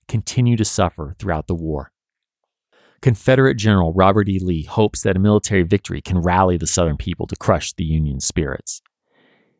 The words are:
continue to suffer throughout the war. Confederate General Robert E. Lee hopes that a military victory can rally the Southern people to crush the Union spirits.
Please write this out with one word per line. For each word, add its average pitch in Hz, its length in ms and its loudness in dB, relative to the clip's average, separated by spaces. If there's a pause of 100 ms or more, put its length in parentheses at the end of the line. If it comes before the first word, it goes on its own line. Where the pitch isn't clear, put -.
continue 120 480 0
to 110 80 2
suffer 87 540 -4
throughout 80 280 -4
the 90 80 -2
war. 78 380 -6 (1120)
Confederate 131 540 2
General 101 360 2
Robert 98 380 2
E. 95 80 -2
Lee 90 240 -2
hopes - 400 -2
that 95 140 0
a 92 40 2
military 104 420 4
victory 85 380 -2
can 92 180 -2
rally 90 380 2
the 82 100 -4
Southern 80 300 0
people - 300 -8
to - 100 -10
crush - 380 -2
the 90 100 -6
Union 76 360 -2
spirits. - 600 -6 (800)